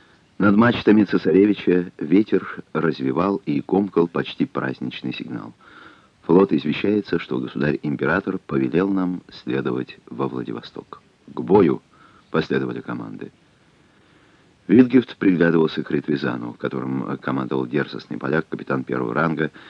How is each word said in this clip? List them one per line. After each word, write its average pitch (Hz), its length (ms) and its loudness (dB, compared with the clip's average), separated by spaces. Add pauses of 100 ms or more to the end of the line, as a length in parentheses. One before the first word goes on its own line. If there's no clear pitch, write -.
(380)
Над 101 200 4
мачтами 110 480 6
"Цесаревича" 92 920 2
ветер 92 680 0 (100)
развевал 80 720 -2
и - 160 -2
комкал 90 480 2
почти - 360 -4
праздничный 64 680 -6
сигнал. 58 400 -12 (680)
"Флот 92 280 4
извещается, 80 680 -2
что 64 220 -6
государь-император 73 1000 -2
повелел 73 500 0
нам 90 400 -2
следовать - 680 -6 (100)
во - 200 -6
Владивосток". 62 760 -12 (320)
"К - 60 -8
бою!" — 82 420 4 (480)
последовали 65 520 -4
команды. 53 500 -12 (1400)
Витгефт 120 480 6
приглядывался 82 640 2
к - 100 -10
Ритвизану, 65 640 -4
которым 65 640 -6
командовал 65 480 -4
дерзостный - 500 -6
поляк, 73 320 -2
капитан - 340 -6
первого 62 300 -4
ранга - 380 -2 (180)